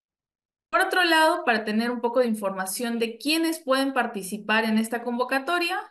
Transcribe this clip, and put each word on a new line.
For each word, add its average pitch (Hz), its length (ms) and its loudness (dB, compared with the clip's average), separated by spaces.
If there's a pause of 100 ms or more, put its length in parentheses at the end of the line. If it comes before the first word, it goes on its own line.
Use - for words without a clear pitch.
(680)
Por 339 120 2
otro 370 220 2
lado, 330 420 4
para 214 180 2
tener 214 260 0
un 240 120 -4
poco 233 180 2
de 247 80 4
información 214 720 -4
de 226 180 -4
quiénes 320 420 0
pueden 269 340 0
participar 226 720 -2
en 220 120 2
esta 226 260 -2
convocatoria 269 760 -2 (100)